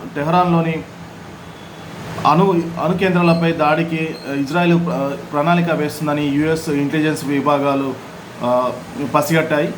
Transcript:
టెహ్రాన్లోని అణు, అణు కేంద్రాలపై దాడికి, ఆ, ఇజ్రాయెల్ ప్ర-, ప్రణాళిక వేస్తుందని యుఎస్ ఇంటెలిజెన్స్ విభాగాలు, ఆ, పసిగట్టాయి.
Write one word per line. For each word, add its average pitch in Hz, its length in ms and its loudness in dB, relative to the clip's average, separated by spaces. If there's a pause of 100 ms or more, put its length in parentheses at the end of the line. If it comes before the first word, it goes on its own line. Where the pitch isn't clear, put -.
(160)
టెహ్రాన్లోని 165 680 2 (1500)
అణు, 170 320 4 (220)
అణు 180 140 0
కేంద్రాలపై 170 540 4
దాడికి, 156 640 0 (160)
ఆ, 139 40 -6
ఇజ్రాయెల్ 170 460 2
ప్ర-, 139 520 -4
ప్రణాళిక 170 400 2
వేస్తుందని 147 540 -2
యుఎస్ 156 420 0
ఇంటెలిజెన్స్ 151 560 0
విభాగాలు, 139 720 0 (480)
ఆ, 123 300 2 (420)
పసిగట్టాయి. 156 640 0